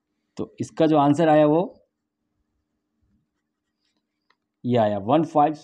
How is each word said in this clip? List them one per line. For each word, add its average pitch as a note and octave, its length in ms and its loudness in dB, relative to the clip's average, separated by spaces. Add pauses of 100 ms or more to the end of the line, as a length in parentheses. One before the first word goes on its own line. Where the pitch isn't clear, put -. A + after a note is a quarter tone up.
(380)
तो - 220 -12
इसका D#3+ 280 -4
जो D#3 120 2
आंसर D3 300 2
आया D3+ 180 4
वो D#3 140 0 (3000)
ये A#2+ 140 -2
आया, G#2 220 0
वन C3 260 -2
फ़ाइव D3+ 380 -2